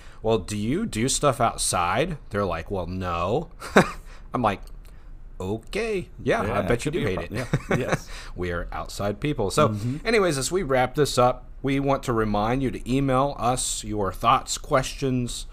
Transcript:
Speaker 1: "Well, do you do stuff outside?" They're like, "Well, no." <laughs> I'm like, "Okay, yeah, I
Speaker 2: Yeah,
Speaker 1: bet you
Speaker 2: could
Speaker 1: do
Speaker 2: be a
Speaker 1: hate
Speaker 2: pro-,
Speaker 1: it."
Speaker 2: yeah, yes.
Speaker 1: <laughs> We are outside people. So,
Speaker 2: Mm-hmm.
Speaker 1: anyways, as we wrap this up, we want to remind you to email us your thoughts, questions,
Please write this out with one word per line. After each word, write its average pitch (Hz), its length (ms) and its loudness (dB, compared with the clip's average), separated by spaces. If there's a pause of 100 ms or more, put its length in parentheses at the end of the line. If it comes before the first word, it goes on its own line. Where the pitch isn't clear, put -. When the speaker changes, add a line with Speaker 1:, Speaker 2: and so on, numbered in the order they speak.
(220)
Speaker 1:
"Well, 110 160 4
do - 180 -4
you 135 300 0
do 113 240 2
stuff 131 300 2
outside?" 107 760 2 (140)
They're 101 160 0
like, 82 240 -4
"Well, 90 160 -2
no." 92 640 -2 (420)
<laughs> - 400 -14
I'm 127 100 -2
like, 104 200 2 (800)
"Okay, 175 680 -4 (140)
yeah, 196 200 2
I 196 40 -2
Speaker 2:
Yeah, - 160 0
Speaker 1:
bet 120 220 0
you 151 80 -2
Speaker 2:
could 165 80 -2
Speaker 1:
do - 60 0
Speaker 2:
be 95 80 0
a 85 40 -2
Speaker 1:
hate - 120 -6
Speaker 2:
pro-, 101 80 -4
Speaker 1:
it." 123 100 -4 (220)
Speaker 2:
yeah, 180 60 4
yes. 123 320 -2 (140)
Speaker 1:
<laughs> - 140 -12
We 87 160 -4
are 87 200 -4
outside 101 480 -4
people. 120 300 0
So, 147 200 4
Speaker 2:
Mm-hmm. 123 360 -4
Speaker 1:
anyways, 190 320 4
as 131 140 -2
we 190 100 2
wrap 131 320 2
this 143 240 2
up, 123 260 4 (180)
we 139 180 2
want 139 240 2
to 127 80 0
remind 110 500 2
you 123 80 0
to 95 220 -6
email 135 460 2
us 123 460 0
your 104 280 0
thoughts, 123 460 4
questions, 127 960 0